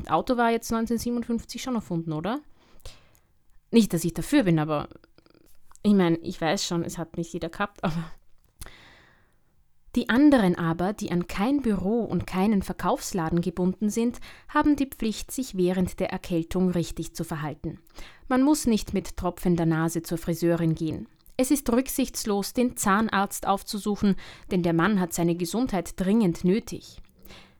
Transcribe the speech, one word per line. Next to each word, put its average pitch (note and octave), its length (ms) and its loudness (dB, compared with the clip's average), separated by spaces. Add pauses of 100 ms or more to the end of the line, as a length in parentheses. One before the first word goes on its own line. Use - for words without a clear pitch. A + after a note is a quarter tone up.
(100)
Auto G#3 260 2
war A#3 140 2
jetzt A3+ 200 -2
neunzehnhundertsiebenundfünfzig A#3 920 -4
schon B3+ 140 -4
erfunden, E3 360 -4
oder? G3 300 -4 (1300)
Nicht, A3+ 200 6
dass E3+ 120 0
ich E3 100 -4
dafür B3+ 300 2
bin, E3 160 4
aber D3+ 280 -2 (920)
ich G#3 100 4
mein, F3 300 6
ich - 180 -10
weiß E3 240 0
schon, E3+ 200 -2
es - 140 -8
hat - 180 -10
nicht E3+ 160 -6
jeder E3+ 160 -6
gehabt, - 340 -8
aber D#3+ 300 -2 (1800)
die A#3+ 120 0
anderen A#3+ 480 6
aber, E3+ 360 0
die - 180 -6
an F3 160 0
kein C4+ 360 0
Büro G#3+ 420 0
und - 240 -2
keinen F#3+ 340 2
Verkaufsladen F3 800 -2
gebunden F#3 500 0
sind, A#3 300 -2 (280)
haben D4+ 280 4
die C#4 100 0
Pflicht, - 460 -6
sich B3+ 240 -6
während F#3 420 0
der F#3 120 -2
Erkältung F3+ 600 0
richtig E3 460 -4
zu E3 80 -6
verhalten. D3+ 560 -8 (480)
Man B3+ 140 2
muss D4 240 4
nicht A3 280 0
mit - 220 -4
tropfender F3 500 0
Nase E3 360 0
zur E3 160 -4
Friseurin E3 580 0
gehen. E3 320 -6 (280)
Es B3+ 140 2
ist C#4+ 200 2
rücksichtslos, A3+ 840 0
den B3 240 0
Zahnarzt G3+ 720 0
aufzusuchen, G3 680 0 (380)
denn F3+ 100 2
der E3+ 120 2
Mann F#3 260 4
hat F3 120 -2
seine E3+ 220 2
Gesundheit F3+ 680 -4
dringend F#3 440 2
nötig. - 580 -2 (580)